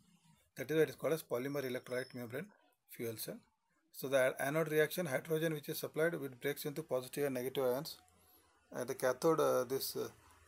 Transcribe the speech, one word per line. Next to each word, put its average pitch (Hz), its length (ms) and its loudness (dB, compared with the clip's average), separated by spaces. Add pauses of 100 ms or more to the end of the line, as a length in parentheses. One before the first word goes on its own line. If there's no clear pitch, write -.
(560)
That 131 160 -6
is 156 60 2
why 156 60 8
it 139 60 4
is 127 60 -12
called 139 180 0
as 160 100 0
polymer 131 460 -2
electrolyte 123 460 -4
membrane 123 300 -8 (440)
fuel 113 280 -6
cell. - 200 -8 (540)
So - 160 -8
the 131 320 4
anode 151 320 0
reaction, 156 360 2
hydrogen 156 460 0
which 147 140 -6
is 151 120 -4
supplied, 156 340 0
it 135 260 -6
breaks 139 240 -2
into 147 200 -6
positive 127 420 -2
and 139 80 0
negative 127 320 0
ions. 127 320 0 (760)
At 127 140 -4
the 131 80 -2
cathode, 147 460 4
uh, 127 240 4
this, 131 320 -4
uh, 120 100 -4 (400)